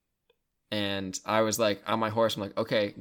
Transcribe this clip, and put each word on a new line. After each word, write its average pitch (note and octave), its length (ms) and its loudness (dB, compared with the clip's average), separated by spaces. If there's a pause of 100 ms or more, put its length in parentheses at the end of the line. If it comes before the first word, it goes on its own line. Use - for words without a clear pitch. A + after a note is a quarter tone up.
(720)
and G2 540 -4
I G#2+ 160 4
was, A2 180 2
like, G#2 280 2
on A2 120 0
my A2 100 0
horse, A2 260 2
I'm G#2+ 60 -6
like, G2 160 -6
"Okay, A2 440 0